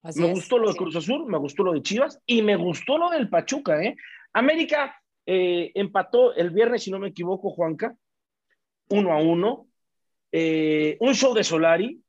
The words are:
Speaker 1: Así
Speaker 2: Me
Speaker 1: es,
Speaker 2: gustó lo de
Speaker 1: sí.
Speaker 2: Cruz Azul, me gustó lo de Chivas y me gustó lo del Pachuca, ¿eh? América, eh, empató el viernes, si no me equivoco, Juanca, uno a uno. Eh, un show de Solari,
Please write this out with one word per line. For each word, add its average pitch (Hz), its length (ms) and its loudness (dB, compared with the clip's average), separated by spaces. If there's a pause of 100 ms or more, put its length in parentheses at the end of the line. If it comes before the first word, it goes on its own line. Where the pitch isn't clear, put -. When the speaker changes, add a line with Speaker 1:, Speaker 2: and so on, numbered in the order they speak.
Speaker 1:
Así 160 180 -8
Speaker 2:
Me 170 80 4
Speaker 1:
es, 180 60 0
Speaker 2:
gustó 240 240 0
lo 220 100 2
de 185 60 0
Speaker 1:
sí. - 40 -10
Speaker 2:
Cruz 170 180 -6
Azul, 240 300 -4
me 180 120 -4
gustó 143 260 -2
lo 180 80 2
de 143 100 -2
Chivas 254 440 -2
y 233 160 2
me 208 140 2
gustó 180 420 -2
lo 349 120 2
del 277 180 -2
Pachuca, 170 540 0
¿eh? 240 140 -4 (360)
América, 294 680 0 (260)
eh, 180 480 0
empató 196 600 2
el 170 160 0
viernes, 226 340 0
si 190 60 -8
no 196 80 -6
me 196 100 -8
equivoco, 185 420 -6
Juanca, 165 460 -4 (920)
uno 196 240 2
a 151 60 2
uno. 170 500 0 (600)
Eh, 156 720 0
un 254 140 2
show 254 200 2
de 214 100 2
Solari, 170 640 0